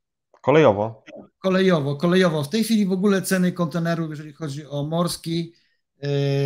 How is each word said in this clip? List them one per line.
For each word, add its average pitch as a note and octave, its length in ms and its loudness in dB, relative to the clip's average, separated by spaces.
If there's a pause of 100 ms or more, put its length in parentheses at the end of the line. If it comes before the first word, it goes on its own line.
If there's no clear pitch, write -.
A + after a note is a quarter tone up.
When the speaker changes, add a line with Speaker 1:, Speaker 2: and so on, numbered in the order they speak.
(420)
Speaker 1:
Kolejowo? A#2 640 4 (360)
Speaker 2:
Kolejowo, F3+ 560 2
kolejowo. F3 480 2
W C#3 60 -8
tej A3 140 0
chwili A3 220 2
w F3+ 60 -2
ogóle F#3+ 300 2
ceny F#3 300 0
kontenerów, E3+ 580 -4
jeżeli D3+ 240 -14
chodzi D3 340 -10
o C#3+ 160 -6
morski, E3 680 -4 (480)
e, C#3+ 80 -6 (360)